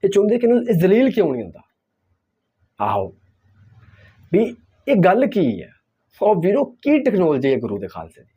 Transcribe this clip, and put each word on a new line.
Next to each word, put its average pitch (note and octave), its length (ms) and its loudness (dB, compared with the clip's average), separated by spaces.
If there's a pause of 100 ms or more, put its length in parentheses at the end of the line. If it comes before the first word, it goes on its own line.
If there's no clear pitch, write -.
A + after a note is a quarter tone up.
ਇਹ G3 40 0
ਚਾਹੁੰਦੇ G#3 300 0
ਕਿ A#3+ 80 -2
ਇਹਨੂੰ, A#3+ 160 2
ਇਹ A#3 120 -2
ਜ਼ਲੀਲ G3+ 360 2
ਕਿਉਂ F3 220 -2
ਨਹੀਂ A#2+ 100 -6
ਹੁੰਦਾ। E2 180 -16 (1200)
ਆਹੋ, G2+ 360 -4 (1160)
ਵੀ G#3 240 0 (320)
ਇਹ C#4 160 2
ਗੱਲ G#3 220 4
ਕੀ B2+ 360 -2
ਹੈ? - 80 -20 (520)
ਉਹ G#3 120 2
ਵੀਰੋ, G3 300 0
ਕੀ C#4+ 380 -2
ਟੈਕਨੋਲੋਜੀ D#3 520 0
ਹੈ C3 40 -2
ਗੁਰੂ G#2+ 200 -8
ਦੇ F#2+ 100 -10
ਖਾਲਸੇ E2 340 -18
ਦੀ? - 140 -20